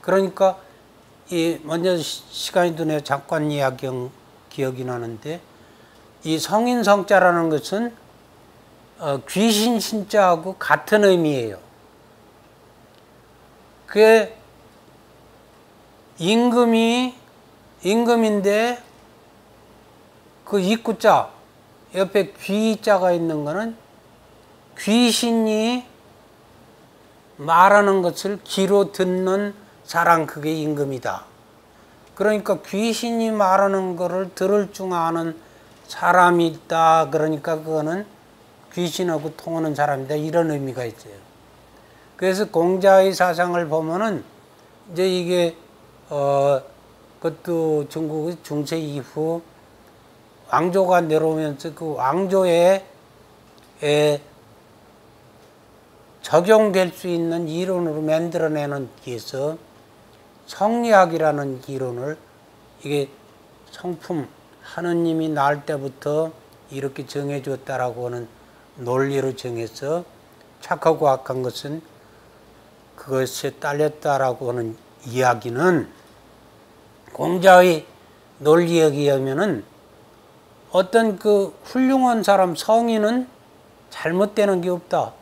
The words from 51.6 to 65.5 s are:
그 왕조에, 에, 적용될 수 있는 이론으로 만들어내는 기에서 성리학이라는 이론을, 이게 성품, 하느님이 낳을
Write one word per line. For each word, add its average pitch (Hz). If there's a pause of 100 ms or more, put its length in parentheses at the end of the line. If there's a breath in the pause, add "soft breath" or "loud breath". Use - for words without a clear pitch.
그 156
왕조에, 180 (1000)
에, 147 (2000)
적용될 185
수 -
있는 170
이론으로 175
만들어내는 156 (140)
기에서 131 (880)
성리학이라는 165
이론을, 135 (640)
이게 143 (640)
성품, 170 (340)
하느님이 170
낳을 147